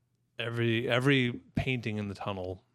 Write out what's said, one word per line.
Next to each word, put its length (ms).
every, 500
every 520
painting 440
in 100
the 60
tunnel, 480